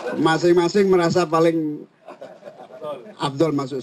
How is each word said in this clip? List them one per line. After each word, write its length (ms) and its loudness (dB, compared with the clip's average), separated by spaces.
Masing-masing 720 2
merasa 400 2
paling 560 0
afdol 320 0
masuk 300 -6